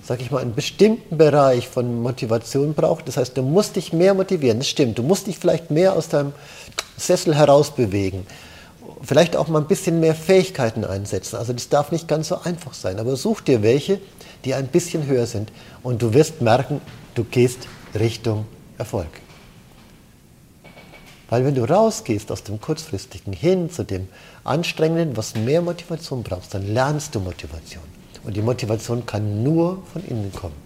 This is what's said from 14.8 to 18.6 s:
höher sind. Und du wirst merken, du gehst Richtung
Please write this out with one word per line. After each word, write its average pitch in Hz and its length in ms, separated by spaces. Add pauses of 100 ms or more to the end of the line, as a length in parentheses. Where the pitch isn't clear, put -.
höher 127 200
sind. 107 260 (320)
Und 123 180
du 113 120
wirst - 280
merken, 120 400 (320)
du 117 100
gehst 123 440 (260)
Richtung 110 520 (320)